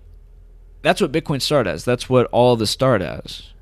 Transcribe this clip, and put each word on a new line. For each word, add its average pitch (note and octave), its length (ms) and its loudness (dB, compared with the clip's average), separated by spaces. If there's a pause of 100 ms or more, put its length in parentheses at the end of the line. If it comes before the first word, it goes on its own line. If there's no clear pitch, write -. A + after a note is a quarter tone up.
(800)
that's F3+ 180 2
what D#3+ 120 0
Bitcoin C#3+ 320 -2
started C3 260 0
as. D#2 160 -6
That's B2 240 -2
what B2+ 220 4
all B2 220 4
of A2+ 60 0
this G#2+ 120 -2
started G2 520 -2
as. - 380 -18